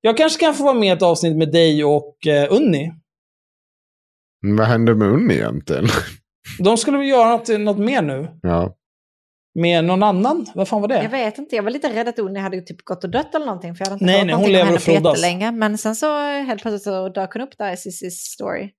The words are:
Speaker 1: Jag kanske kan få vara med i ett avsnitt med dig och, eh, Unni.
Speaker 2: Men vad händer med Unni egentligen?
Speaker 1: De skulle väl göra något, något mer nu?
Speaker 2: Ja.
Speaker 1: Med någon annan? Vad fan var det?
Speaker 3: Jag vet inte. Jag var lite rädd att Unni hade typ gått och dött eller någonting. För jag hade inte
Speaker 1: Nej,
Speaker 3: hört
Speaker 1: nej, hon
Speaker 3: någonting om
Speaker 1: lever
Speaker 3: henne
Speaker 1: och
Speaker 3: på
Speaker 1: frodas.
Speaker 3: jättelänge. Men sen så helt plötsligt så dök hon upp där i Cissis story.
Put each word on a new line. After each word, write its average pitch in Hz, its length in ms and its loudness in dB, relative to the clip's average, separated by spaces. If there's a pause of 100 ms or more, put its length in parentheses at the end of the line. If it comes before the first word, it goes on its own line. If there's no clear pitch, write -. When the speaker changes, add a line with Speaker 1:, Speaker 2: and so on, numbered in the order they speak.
Speaker 1:
Jag 226 160 2
kanske 320 220 2
kan 320 160 2
få 277 80 -4
vara 277 100 4
med 220 140 2
i 185 40 4
ett 175 100 0
avsnitt 165 360 2
med 160 140 0
dig 156 320 4
och, 147 440 -2
eh, 143 260 4
Unni. 170 380 2 (1500)
Speaker 2:
Men 101 140 0
vad 110 120 4
händer 117 260 4
med 107 140 4
Unni 147 260 2
egentligen? 67 540 -2 (720)
Speaker 1:
De 208 180 4
skulle 277 200 0
väl 277 100 -2
göra 240 220 6
något, 226 180 0 (120)
något 208 180 -2
mer 220 240 0
nu? 143 260 -4 (140)
Speaker 2:
Ja. 87 340 0 (840)
Speaker 1:
Med 170 240 2
någon 185 200 2
annan? 214 420 0 (100)
Vad 190 120 -4
fan 214 140 -2
var 202 60 -4
det? 233 160 0
Speaker 3:
Jag 220 60 -6
vet 226 280 -4
inte. 277 180 -10
Jag 208 80 -2
var 208 80 -2
lite 277 240 -6
rädd 233 120 -4
att 233 120 -8
Unni 196 200 -6
hade 190 220 -6
typ - 240 -20
gått 180 180 -10
och 185 60 -8
dött 269 260 -4
eller 311 100 -4
någonting. 175 300 -10
För 190 100 -8
jag 190 60 -4
hade - 40 -8
inte 196 100 -2
Speaker 1:
Nej, 185 120 6
Speaker 3:
hört 196 80 4
Speaker 1:
nej, 165 100 0
hon 175 60 2
Speaker 3:
någonting 202 140 4
om - 20 6
Speaker 1:
lever 180 80 6
Speaker 3:
henne 175 120 2
Speaker 1:
och - 80 -4
Speaker 3:
på 170 60 4
Speaker 1:
frodas. 156 260 4
Speaker 3:
jättelänge. 180 340 -2
Men 214 260 -2
sen 220 180 -4
så 302 260 -2
helt 277 400 -6
plötsligt 208 220 -6
så 190 260 -4
dök 190 240 -8
hon 226 80 -8
upp 269 160 -14
där 202 160 -6
i 180 40 -10
Cissis 180 420 -12
story. 196 600 -10